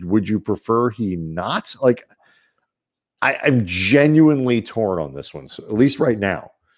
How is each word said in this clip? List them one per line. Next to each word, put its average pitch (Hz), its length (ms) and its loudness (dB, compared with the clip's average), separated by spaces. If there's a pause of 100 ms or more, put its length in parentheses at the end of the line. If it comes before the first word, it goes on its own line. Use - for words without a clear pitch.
would 95 260 0
you 107 100 0
prefer 117 500 -2
he 104 260 -4
not? 87 640 -6
Like, 127 240 2 (1160)
I, 131 220 0
I'm 123 220 2
genuinely 131 960 4
torn 98 380 -4
on 71 140 -6
this 69 180 -14
one, 65 160 -16
so, - 160 -18
at 107 100 -10
least 135 260 2
right 127 180 0
now. 98 340 -4 (260)